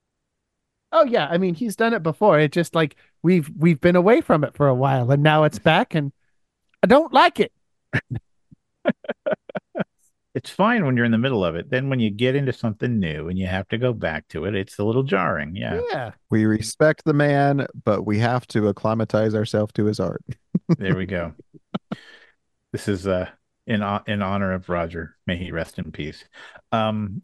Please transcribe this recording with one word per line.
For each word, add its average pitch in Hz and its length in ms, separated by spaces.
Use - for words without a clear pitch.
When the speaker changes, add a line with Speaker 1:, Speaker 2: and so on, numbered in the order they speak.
Speaker 1:
Oh, 311 120
yeah. 220 240
I 170 100
mean, 185 160
he's 208 200
done 226 200
it 196 100
before. 165 340
It 151 140
just, 170 220
like, 160 200
we've, 165 340
we've 160 240
been 175 160
away 196 240
from 151 240
it - 100
for 147 140
a 131 60
while, 131 360
and 143 120
now 151 220
it's 151 140
back, 170 360
and 143 180
I - 40
don't 277 260
like 320 280
it. - 120
<laughs> - 1000
Speaker 2:
It's - 160
fine 214 380
when 127 100
you're 120 80
in 117 60
the 113 80
middle 120 260
of 82 120
it. 85 140
Then 131 180
when 135 100
you 110 100
get 123 280
into 139 160
something 117 480
new 78 280
and 90 80
you 95 120
have 92 220
to 117 80
go 123 140
back 82 360
to 78 160
it, 104 100
it's 98 240
a 104 60
little 113 180
jarring. 90 540
Yeah. - 240
Speaker 1:
Yeah. 127 220
Speaker 3:
We 110 140
respect 110 600
the 156 80
man, 143 540
but 98 220
we 104 140
have 120 280
to 107 200
acclimatize 110 680
ourselves 107 400
to 107 120
his 107 120
art. - 300
<laughs> - 500
Speaker 2:
There 95 160
we 92 120
go. 85 280
This - 160
is, 98 220
uh, 90 200
in, 107 140
ho-, 101 260
in 104 160
honor 98 300
of 92 160
Roger. 85 480
May 92 100
he 90 140
rest 82 300
in 80 100
peace. 78 340
Um, 107 540